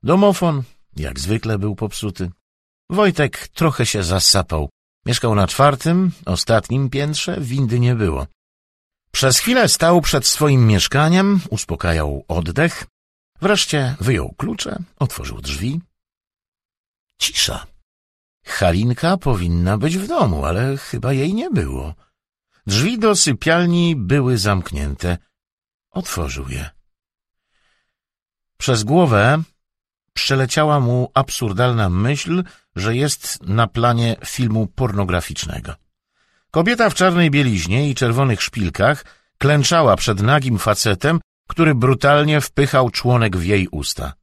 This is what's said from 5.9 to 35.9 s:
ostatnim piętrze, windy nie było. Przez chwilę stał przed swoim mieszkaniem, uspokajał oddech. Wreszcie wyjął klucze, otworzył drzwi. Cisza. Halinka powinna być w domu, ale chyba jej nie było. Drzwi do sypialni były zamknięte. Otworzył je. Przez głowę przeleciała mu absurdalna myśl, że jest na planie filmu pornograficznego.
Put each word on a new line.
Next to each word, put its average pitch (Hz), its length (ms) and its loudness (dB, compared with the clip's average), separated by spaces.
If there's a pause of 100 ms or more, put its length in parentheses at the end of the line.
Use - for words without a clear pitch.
ostatnim 117 640 0
piętrze, 147 520 -4
windy 127 380 -2
nie 123 160 2
było. 78 320 -2 (840)
Przez 131 260 2
chwilę 233 320 2
stał 170 320 4
przed 143 260 0
swoim 131 400 4
mieszkaniem, 165 720 2 (100)
uspokajał 80 760 -4
oddech. 87 580 -2 (560)
Wreszcie 156 580 0
wyjął 92 380 -2
klucze, - 460 -8 (160)
otworzył - 420 -6
drzwi. 87 400 -6 (1400)
Cisza. - 480 -4 (800)
Halinka 117 720 0
powinna 90 600 0
być 156 200 -2
w 196 100 -6
domu, 113 380 0
ale 120 320 -2
chyba 123 360 -6
jej 143 200 -2
nie 277 160 -4
było. 76 440 -4 (720)
Drzwi 151 320 0
do 208 160 4
sypialni 170 800 2
były 127 420 0
zamknięte. 87 800 -2 (760)
Otworzył 67 580 -8
je. 65 200 -10 (1900)
Przez 117 260 0
głowę 135 600 4 (680)
przeleciała 143 680 0
mu 123 340 0
absurdalna 117 760 0
myśl, 139 540 -2 (320)
że 107 200 -2
jest - 460 -4
na 110 260 0
planie 117 480 0 (100)
filmu 110 420 -2
pornograficznego. 92 1080 -4 (760)